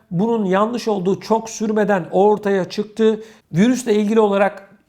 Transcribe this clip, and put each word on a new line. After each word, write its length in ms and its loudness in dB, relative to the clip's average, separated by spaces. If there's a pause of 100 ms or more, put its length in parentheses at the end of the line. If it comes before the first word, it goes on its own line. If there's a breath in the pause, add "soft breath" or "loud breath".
(100)
bunun 340 -2
yanlış 440 -2
olduğu 320 -2
çok 300 -2
sürmeden 600 -2
ortaya 580 2
çıktı. 520 -2 (320 loud breath)
Virüsle 420 2
ilgili 260 2
olarak 500 0 (180)